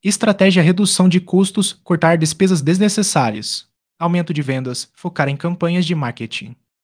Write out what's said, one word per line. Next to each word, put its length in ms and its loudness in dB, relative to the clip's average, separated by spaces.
Estratégia 580 2
redução 460 2
de 140 4
custos, 500 0
cortar 460 0
despesas 440 0
desnecessárias, 1040 -2
aumento 360 -2
de 80 -2
vendas, 520 -6
focar 360 -4
em 80 -4
campanhas 480 -2
de 100 -2
marketing, 580 -8